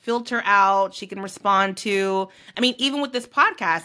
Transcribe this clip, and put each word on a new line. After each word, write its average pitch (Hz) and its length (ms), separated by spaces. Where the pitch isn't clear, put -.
filter 233 460
out, 196 480
she 196 120
can 196 140
respond 196 580
to. 196 480
I - 60
mean, 247 160
even 277 240
with 277 100
this 247 140
podcast, 190 580